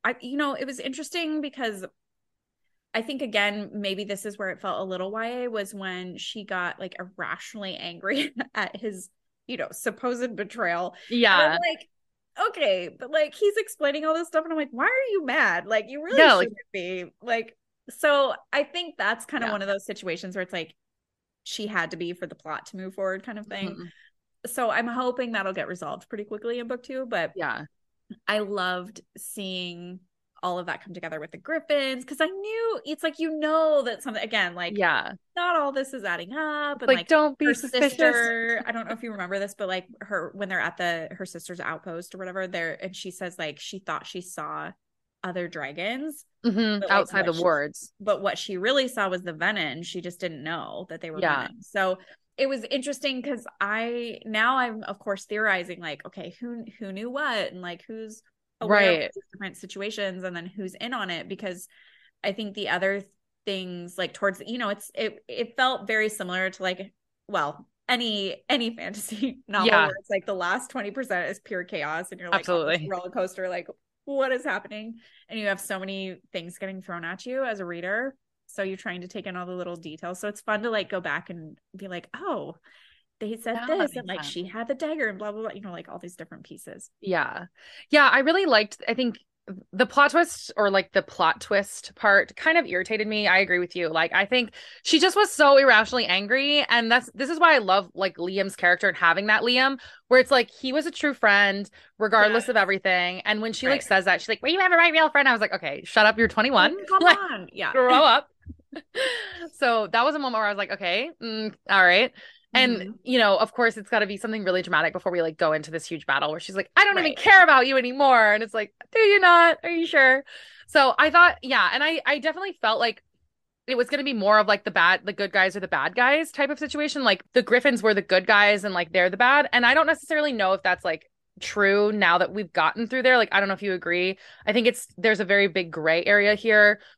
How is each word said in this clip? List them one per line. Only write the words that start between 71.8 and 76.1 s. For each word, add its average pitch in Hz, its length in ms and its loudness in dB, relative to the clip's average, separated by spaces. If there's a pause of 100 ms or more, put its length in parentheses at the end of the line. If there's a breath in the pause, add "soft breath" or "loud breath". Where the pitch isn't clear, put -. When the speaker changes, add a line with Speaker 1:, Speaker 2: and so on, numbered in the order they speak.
Speaker 1:
and 175 80 -18
you're, 175 100 -14
like, 175 200 -2
on 175 180 2
this 160 80 0
Speaker 2:
Absolutely. 156 120 -6
Speaker 1:
roller 180 220 -8
coaster, 185 400 -6
like, 175 180 -8 (380)
"What 269 260 -2
is 254 120 -4
happening?" 220 560 -8 (280 soft breath)
And 226 120 -10
you 208 80 -4
have 196 120 -2
so 190 200 -8
many 190 380 -8 (140)